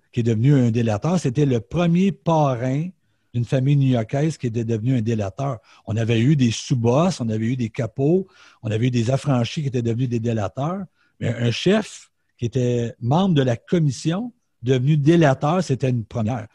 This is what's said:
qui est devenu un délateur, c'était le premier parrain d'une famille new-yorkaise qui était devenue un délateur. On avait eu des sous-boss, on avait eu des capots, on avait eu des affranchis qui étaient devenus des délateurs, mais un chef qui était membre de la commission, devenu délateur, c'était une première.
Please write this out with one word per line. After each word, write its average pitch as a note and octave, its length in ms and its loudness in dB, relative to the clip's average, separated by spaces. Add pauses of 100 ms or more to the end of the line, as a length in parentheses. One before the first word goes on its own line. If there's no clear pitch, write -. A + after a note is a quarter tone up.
(120)
qui - 80 -6
est A#2+ 40 2
devenu A#2 300 2
un B2 160 4
délateur, A#2 500 0
c'était C#3+ 260 0
le B2 160 0
premier F3 500 0
parrain C#3+ 760 -2 (460)
d'une A#2+ 120 -2
famille C#3 300 2
new-yorkaise C3+ 600 0
qui B2+ 100 -4
était A#2 180 -4
devenue A#2 320 0
un A#2 40 0
délateur. A2 580 -4 (260)
On G#2+ 100 -6
avait A2+ 240 0
eu C#3 160 4
des B2+ 160 2
sous-boss, C3 720 0
on A#2 80 -4
avait A2 160 -2
eu B2+ 100 -2
des A#2 140 -4
capots, D3 580 -2 (360)
on A2+ 80 -4
avait A2 160 0
eu B2+ 40 -2
des A#2+ 200 0
affranchis C3+ 500 0
qui C#3 60 -4
étaient B2 160 -4
devenus A#2 260 -2
des A#2 100 -2
délateurs, A#2+ 640 -4 (360)
mais - 100 -4
un A#2 220 -2
chef - 600 -2 (260)
qui A#2+ 80 -6
était A#2+ 540 -2
membre D#3+ 360 2
de C#3 80 4
la B2 120 0
commission, E3+ 800 -2 (280)
devenu C3 360 2
délateur, D3+ 640 4
c'était C3 260 -2
une A#2+ 160 -2
première. A2 500 -4